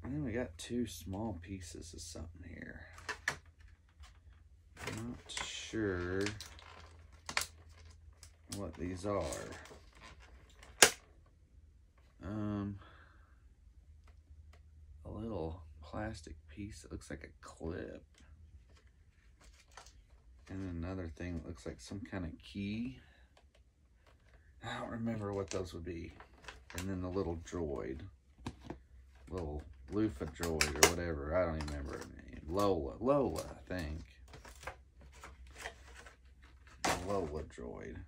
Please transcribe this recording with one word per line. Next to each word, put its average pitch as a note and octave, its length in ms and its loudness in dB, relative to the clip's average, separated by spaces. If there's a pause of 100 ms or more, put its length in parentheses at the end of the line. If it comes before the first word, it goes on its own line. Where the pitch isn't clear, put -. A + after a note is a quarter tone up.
And B2 100 0
then D3+ 100 2
we A2 80 2
got A#2+ 240 0
two A#2+ 300 0
small G2 560 -2
pieces F#2+ 500 -8
of - 80 -10
something - 480 -8
here. - 380 -10 (2000)
Not A#2 200 -2 (120)
sure F#2+ 960 2 (2250)
what G2 180 -2
these F2+ 300 0
are. G2+ 180 4 (3000)
Um, G#2 520 2 (2250)
a G2 60 -8
little F#2+ 520 0 (200)
plastic G#2+ 540 -4 (120)
piece G#2 340 -6
that - 100 -10
looks - 180 -6
like D2 140 -4
a - 220 -16
clip. - 580 -4 (2500)
And F#2 340 0
another F#2 320 0
thing F2 240 0
that - 80 -4
looks - 180 -8
like - 160 -4
some G2+ 200 -4
kind F#2+ 240 -2
of - 80 -2 (100)
key. - 560 0 (1700)
I A#2+ 160 -2
don't A#2+ 100 -2
remember A2+ 420 2
what G2 180 2
those F#2 220 2
would E2+ 120 -4
be. E2+ 280 -4 (640)
And F#2+ 120 0
then F#2 140 2
the F2+ 60 0
little F2 280 4 (120)
droid. C2+ 520 0 (1300)
Little D2 320 0 (300)
loofah G#2+ 320 6
droid D#2 600 6
or E2+ 60 8
whatever. E2 460 2
I F2+ 100 10
don't D#2+ 100 2
even D2+ 120 0
remember C#2+ 300 -2
her B1 60 -6 (120)
name. C#2 320 -10
Lola. E2+ 500 6
Lola, B2+ 440 6
I - 320 -6
think. D#2+ 280 0 (3000)
Lola E2 380 4
droid. G#1 520 -6 (120)